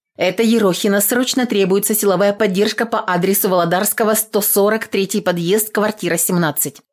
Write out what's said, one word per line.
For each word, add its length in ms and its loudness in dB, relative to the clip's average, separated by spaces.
«Это 260 0
Ерохина, 560 2
срочно 460 0
требуется 500 0
силовая 380 2
поддержка 520 0
по 140 -2
адресу 480 0
Володарского, 680 0
сто 260 -2
сорок, 460 0
третий 340 -2
подъезд, 480 0
квартира 480 -2
семнадцать. 640 -2